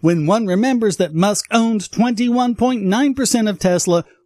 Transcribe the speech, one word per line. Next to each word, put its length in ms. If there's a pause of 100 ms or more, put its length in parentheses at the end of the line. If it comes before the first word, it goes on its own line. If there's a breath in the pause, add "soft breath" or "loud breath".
when 220
one 220
remembers 520
that 160
Musk 360
owned 400
twenty-one 640
point 300
nine 300
percent 340
of 100
Tesla 460 (220 soft breath)